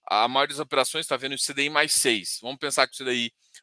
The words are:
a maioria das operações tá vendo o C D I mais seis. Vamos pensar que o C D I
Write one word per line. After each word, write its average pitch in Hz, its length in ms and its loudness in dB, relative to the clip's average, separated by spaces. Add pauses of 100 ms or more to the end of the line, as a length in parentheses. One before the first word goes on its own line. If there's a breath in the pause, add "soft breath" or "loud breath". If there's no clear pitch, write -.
a 107 220 2
maioria 139 280 0
das 143 60 -4
operações 147 440 0
tá 135 120 -2
vendo 135 160 -6
o 135 40 -6
C - 160 -4
D 139 100 0
I 147 60 -2
mais 151 220 2
seis. 110 500 2
Vamos 131 180 -10
pensar 139 280 2
que - 60 -10
o - 40 -12
C 139 60 -10
D 127 100 -2
I 117 200 -2 (300 soft breath)